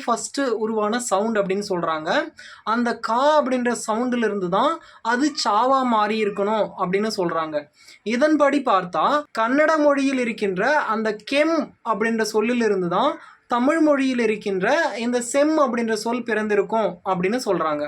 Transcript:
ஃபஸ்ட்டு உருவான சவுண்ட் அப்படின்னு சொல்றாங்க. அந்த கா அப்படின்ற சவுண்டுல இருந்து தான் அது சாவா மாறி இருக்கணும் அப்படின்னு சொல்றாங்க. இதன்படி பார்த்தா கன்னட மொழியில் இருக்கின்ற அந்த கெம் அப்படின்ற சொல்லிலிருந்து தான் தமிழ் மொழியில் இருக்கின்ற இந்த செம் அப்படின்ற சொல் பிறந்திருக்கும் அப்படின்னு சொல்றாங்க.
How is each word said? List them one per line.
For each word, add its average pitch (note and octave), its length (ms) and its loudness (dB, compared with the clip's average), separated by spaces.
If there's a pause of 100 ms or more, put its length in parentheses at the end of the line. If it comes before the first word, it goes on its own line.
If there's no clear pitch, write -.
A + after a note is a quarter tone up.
ஃபஸ்ட்டு A#3 400 -2 (200)
உருவான A3 440 0
சவுண்ட் A3 320 0
அப்படின்னு G3 300 -2
சொல்றாங்க. E3 400 -2 (640)
அந்த A#3+ 160 0 (180)
கா A#3 160 0 (140)
அப்படின்ற B3 340 0 (140)
சவுண்டுல A#3 420 -2
இருந்து G3+ 300 -4
தான் C#4 160 2 (380)
அது B3+ 160 2 (160)
சாவா B3 360 2 (140)
மாறி G#3+ 300 2
இருக்கணும் G3+ 440 0 (140)
அப்படின்னு G3 360 0
சொல்றாங்க. E3 400 -2 (560)
இதன்படி C#4+ 460 2 (100)
பார்த்தா F3+ 360 0 (340)
கன்னட C#4 320 2 (140)
மொழியில் C#4 400 2
இருக்கின்ற G#3 460 -2 (220)
அந்த G#3+ 240 -2 (140)
கெம் D#4 260 2 (340)
அப்படின்ற A3 340 0 (100)
சொல்லிலிருந்து G#3+ 600 0
தான் C4+ 160 2 (420)
தமிழ் D4 320 2
மொழியில் C4 400 2
இருக்கின்ற G#3 480 0 (300)
இந்த A#3+ 160 -2 (120)
செம் D4 220 2 (100)
அப்படின்ற A#3 300 0 (100)
சொல் A#3 240 -4
பிறந்திருக்கும் G#3 600 0 (200)
அப்படின்னு F#3 360 0
சொல்றாங்க. D#3+ 400 0